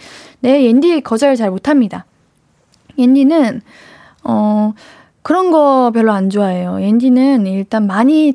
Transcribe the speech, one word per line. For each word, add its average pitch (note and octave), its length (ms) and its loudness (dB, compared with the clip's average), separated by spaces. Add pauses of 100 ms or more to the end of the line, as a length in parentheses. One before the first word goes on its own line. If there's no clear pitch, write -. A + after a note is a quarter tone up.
(400)
네, C4 260 2
옌디 C#4+ 360 2
거절 C4 340 0
잘 G#3+ 160 -2
못합니다. G3 540 -2 (920)
옌디는, C4+ 640 2 (640)
어, G#3+ 500 -2 (480)
그런 F4+ 300 -2
거 C4+ 420 2
별로 A3 200 0
안 F#3+ 160 -2
좋아해요. F#3+ 520 -4
옌디는 B3 640 2
일단 G3 380 -4
많이 C4+ 500 0